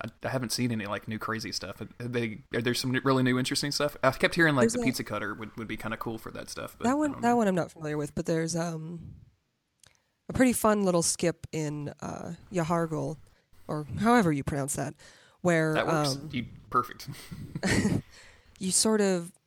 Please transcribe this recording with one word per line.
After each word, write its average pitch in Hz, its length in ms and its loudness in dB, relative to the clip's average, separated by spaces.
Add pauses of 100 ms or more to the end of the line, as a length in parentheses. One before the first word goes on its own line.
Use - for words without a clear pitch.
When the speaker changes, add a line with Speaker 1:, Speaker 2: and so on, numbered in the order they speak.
Speaker 1:
I, 117 60 -8 (180)
I 113 40 -2
haven't 127 200 -4
seen 123 220 0
any, 107 140 -4
like, 101 220 -6
new 107 100 -6
crazy 110 340 -6
stuff. - 300 -8
Are 120 260 -10
they, 120 300 -2 (160)
are 123 80 0
there 123 120 2
some 127 180 -2
new, 127 120 0
really 135 180 4
new 127 160 4
interesting 143 320 -2
stuff? 147 320 -2
I 131 100 8
kept 180 220 2
hearing, 160 220 6
like, 123 80 6
Speaker 2:
There's 226 80 4
Speaker 1:
the 123 80 -2
Speaker 2:
a 117 40 -2
Speaker 1:
pizza 123 200 0
cutter 104 300 -4
would, 104 240 -10
would 110 100 -8
be 110 80 -6
kinda 110 220 -6
cool 113 180 -6
for - 160 -12
that - 160 -12
stuff. - 300 -10
But - 80 -6
Speaker 2:
That 247 80 4
Speaker 1:
I - 20 2
Speaker 2:
one, 302 160 0
Speaker 1:
don't - 80 -8
Speaker 2:
that 233 120 2
Speaker 1:
know. 240 40 4
Speaker 2:
one 220 120 4
I'm 185 60 2
not 165 160 0
familiar 151 280 -6
with, 147 160 -4
but 160 100 -4
there's, 165 320 0
um, 165 440 -6 (1300)
a - 40 -10
pretty 247 220 6
fun 208 300 4
little 175 180 4
skip - 500 0
in, 147 480 -4
uh, - 320 -8 (200)
Yahargul, 160 680 -2 (480)
or 151 180 -4 (160)
however 220 320 6
you 139 100 0
pronounce 139 340 -2
that, 135 180 -6 (480)
where, 160 320 4
Speaker 1:
That - 120 2
works. 151 300 0
Speaker 2:
um, 143 160 -12
Speaker 1:
You, 123 140 -4 (240)
perfect. - 380 -2 (540)
<laughs> - 0 -
Speaker 2:
<laughs> - 400 2 (560)
you 185 120 -2
sort 220 320 4
of, 180 300 2 (140)